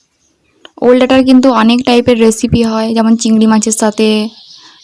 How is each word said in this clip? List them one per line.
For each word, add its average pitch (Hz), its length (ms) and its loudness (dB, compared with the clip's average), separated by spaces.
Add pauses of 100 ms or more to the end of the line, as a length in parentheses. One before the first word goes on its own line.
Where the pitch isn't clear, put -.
(840)
ওল 247 160 4
ডাঁটার 262 260 0
কিন্তু 254 260 2
অনেক 226 340 0
টাইপের 240 340 0
রেসিপি 226 440 0
হয়, 220 320 -4
যেমন 226 220 0
চিংড়ি 220 300 0
মাছের 220 260 0
সাথে 214 560 -2 (560)